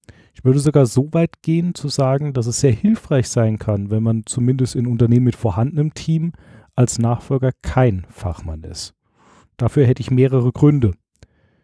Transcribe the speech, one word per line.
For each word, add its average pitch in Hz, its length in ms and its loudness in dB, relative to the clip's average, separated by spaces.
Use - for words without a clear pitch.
Ich - 120 -8
würde 135 140 4
sogar 143 260 2
so 131 260 0
weit 165 300 -2
gehen, 170 340 -2
zu 147 140 -8
sagen, 139 420 -2
dass 123 160 -2
es 120 140 -6
sehr 139 100 4
hilfreich 160 560 0
sein 110 320 0
kann, 101 300 -4
wenn 110 120 -2
man 113 240 0
zumindest 127 520 -2
in 123 100 -2
Unternehmen 120 380 4
mit 120 100 2
vorhandenem 139 580 -2
Team 160 380 -4
als 123 220 0
Nachfolger 127 520 -2
kein 110 440 0
Fachmann 82 560 -10
ist. - 320 -16
Dafür 123 280 2
hätte 127 140 2
ich - 100 -8
mehrere 127 440 2
Gründe. 143 400 2